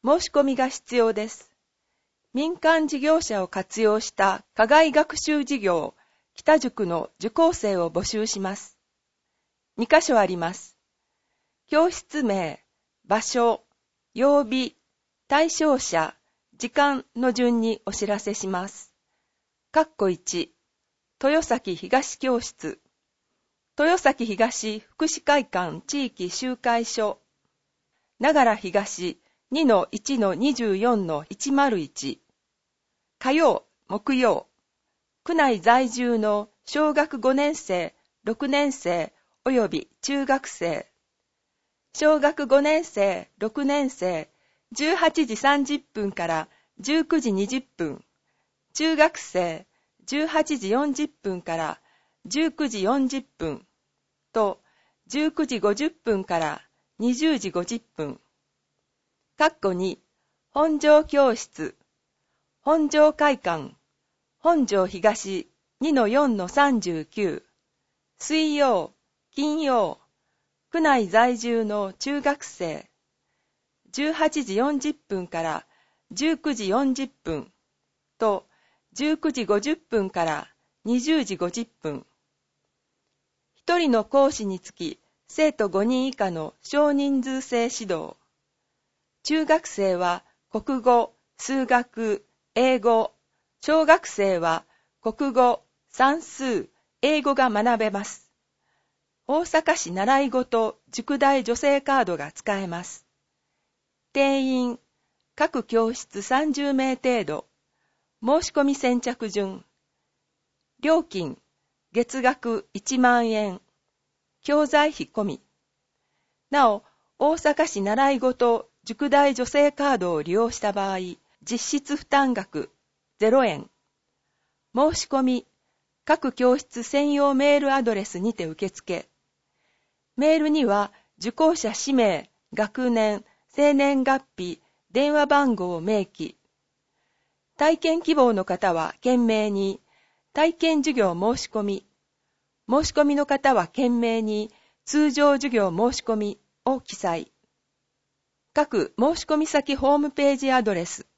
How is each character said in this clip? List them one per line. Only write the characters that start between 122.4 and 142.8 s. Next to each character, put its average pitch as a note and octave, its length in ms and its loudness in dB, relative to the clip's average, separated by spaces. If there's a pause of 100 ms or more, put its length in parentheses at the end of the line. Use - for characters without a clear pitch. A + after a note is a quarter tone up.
ゼ G#3+ 100 4
ロ B3+ 160 4
円。 D3 240 -4 (1040)
申 D4+ 220 2
し - 100 -6
込 C4+ 160 0
み、 B3+ 260 0 (560)
各 D4 300 0
教 B3 240 2
室 - 240 -10
専 C#4+ 300 0
用 C#4+ 240 2
メ C#4+ 220 4
ー - 20 4
ル C#4 160 0
ア C4+ 80 2
ド A3+ 100 0
レ G3+ 120 -4
ス - 120 -12
に G#3+ 160 -2
て E3+ 140 -6
受 E3+ 220 -6
付。 - 380 -10 (1080)
メ D4+ 180 4
ー D#4+ 40 2
ル D4+ 100 0
に D4+ 160 2
は、 G3+ 260 0 (280)
受 G3 120 -6
講 D#4+ 240 4
者 A3+ 200 -6
氏 - 180 -4
名、 G3+ 380 2 (220)
学 A#3+ 360 -2
年、 G#3+ 340 0 (280)
生 D4 220 4
年 C#4 300 2
月 C4+ 200 0 (140)
日、 F3+ 240 -8 (300)
電 C#4+ 200 2
話 D4 140 4
番 C#4+ 300 4
号 F3+ 200 -4
を E3 60 -6
明 G3+ 240 0
記。 - 320 -12 (1200)
体 D#4 220 2
験 E4 240 0
希 D#4+ 100 0
望 B3+ 180 4
の F#3+ 140 -2
方 F#3 280 -2
は D#3+ 240 -4
懸 B3+ 200 0
命 A3 320 2
に、 G3 320 -4 (520)
体 E4 200 2
験 D#4+ 240 0
授 C#4+ 180 0
業 G3 180 2
申 G3+ 280 -2
し - 80 -12
込 G#3+ 140 -6
み。 G3+ 240 -6 (800)
申 D4 160 2